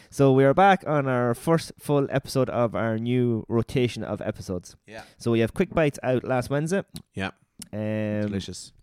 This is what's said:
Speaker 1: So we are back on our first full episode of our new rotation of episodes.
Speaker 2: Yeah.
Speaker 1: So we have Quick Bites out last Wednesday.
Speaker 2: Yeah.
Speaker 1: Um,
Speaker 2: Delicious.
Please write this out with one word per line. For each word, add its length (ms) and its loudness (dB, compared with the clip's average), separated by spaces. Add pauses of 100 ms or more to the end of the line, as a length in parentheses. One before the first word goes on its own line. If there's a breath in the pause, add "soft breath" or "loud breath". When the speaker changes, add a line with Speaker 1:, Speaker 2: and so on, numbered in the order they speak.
(100)
Speaker 1:
So 220 6
we 120 6
are 100 6
back 320 6
on 200 0
our 280 0
first 440 0
full 320 0
episode 400 -2
of 240 0
our 240 -2
new 500 0
rotation 560 -2
of 160 -6
episodes. 560 -8 (100)
Speaker 2:
Yeah. 160 -18 (140)
Speaker 1:
So 140 -4
we 100 4
have 140 0
Quick 180 -2
Bites 300 0
out 220 0
last 260 -2
Wednesday. 320 -2 (320)
Speaker 2:
Yeah. 160 -6 (420)
Speaker 1:
Um, 540 -4
Speaker 2:
Delicious. 460 -8 (100)